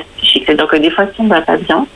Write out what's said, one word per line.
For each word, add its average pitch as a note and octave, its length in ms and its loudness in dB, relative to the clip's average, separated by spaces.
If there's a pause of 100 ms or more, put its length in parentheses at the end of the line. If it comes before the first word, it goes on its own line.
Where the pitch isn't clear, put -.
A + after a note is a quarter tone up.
(180)
psychique. - 280 0
C'est-à-dire D3+ 220 2
que E3 80 0
des G#3 140 2
fois, G3+ 240 0
si - 80 -6
on A3 40 2
ne G#3+ 40 2
va E3+ 120 2
pas - 140 -2
bien, E3+ 300 -2 (100)